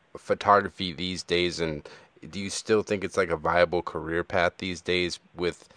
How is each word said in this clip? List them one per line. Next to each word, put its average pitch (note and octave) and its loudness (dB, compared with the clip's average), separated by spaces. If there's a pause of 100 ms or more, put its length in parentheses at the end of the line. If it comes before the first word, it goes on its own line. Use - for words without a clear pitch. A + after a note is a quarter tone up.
(160)
photography G2 2
these F2+ -6
days F2 0
and D2+ -4 (420)
do F#2+ -8
you G2 -6
still G#2+ 2
think G2 -2
it's, F#2 -6
like, F2+ 2
a E2 0
viable E2 2
career E2 -4
path F2+ 0
these F2+ -6
days F2+ -2 (160)
with, E2+ -4